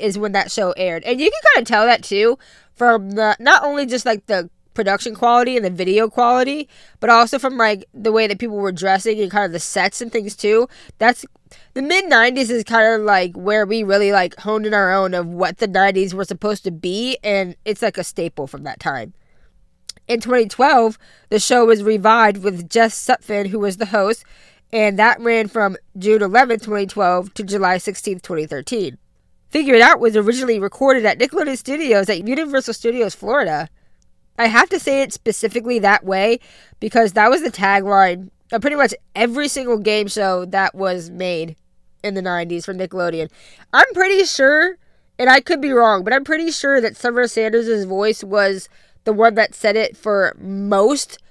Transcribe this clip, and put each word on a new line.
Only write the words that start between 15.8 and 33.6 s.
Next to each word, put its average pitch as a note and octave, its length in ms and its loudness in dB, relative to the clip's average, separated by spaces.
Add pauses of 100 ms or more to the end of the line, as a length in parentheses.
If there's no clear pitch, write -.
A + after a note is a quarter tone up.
were F#3+ 100 -6
supposed G#3 380 -6
to F#3 80 -6
be, F#3+ 520 -6
and G3 400 -2
it's, G#3+ 200 -6
like, G3+ 160 -4
a F3 40 -6
staple D#3 440 -8
from C#3+ 160 -16
that - 160 -12
time. C3+ 340 -8 (920)
In A#3 120 -2
twenty A#3 280 0
twelve, A#3+ 500 2 (320)
the G#3 100 0
show B3 260 2
was A3 180 4
revived G#3+ 600 4
with F3 240 -6
Jess A3+ 320 2
Sutphin, G3+ 500 -2
who G#3+ 100 -4
was G3 180 -4
the A3 80 -4
host, G#3 400 -2 (480)
and G#3 260 0
that A3 220 4
ran A3+ 260 0
from G3 300 -2 (200)
June G#3 240 2
eleventh, A3 420 2
twenty G#3 240 -6
twelve F#3 480 -2
to G#3+ 80 -8
July F#3+ 340 0
sixteenth, F#3 460 -8
twenty D#3 240 -6
thirteen. D3+ 500 -8 (520)
Figure C#4 260 2
It A3+ 60 8
Out D4+ 200 6
was A3+ 160 2
originally A#3 420 0
recorded B3+ 460 0
at G3 140 0
Nickelodeon C#4 380 -2
Studios B3 520 0
at G3 180 -4
Universal C#4 460 -4
Studios A#3 400 -4
Florida. G3 560 -4 (680)